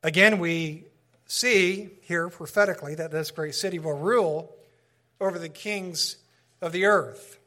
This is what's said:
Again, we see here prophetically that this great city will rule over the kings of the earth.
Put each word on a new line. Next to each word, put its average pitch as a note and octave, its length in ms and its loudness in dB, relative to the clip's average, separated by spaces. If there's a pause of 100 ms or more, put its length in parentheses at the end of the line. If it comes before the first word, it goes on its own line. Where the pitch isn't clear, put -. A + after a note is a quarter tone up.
Again, F#3+ 360 6
we E3 440 -2 (420)
see G3 600 2 (140)
here E3+ 260 -2
prophetically E3+ 680 -2
that D#3+ 160 -8
this D#3 180 -4
great D3+ 240 -8
city F3+ 240 -4
will D#3 180 -4
rule E3 580 0 (680)
over F#3+ 180 -2
the E3 100 -10
kings F#3 680 -6 (440)
of E3+ 120 -6
the F3+ 120 0
earth. F#3+ 640 0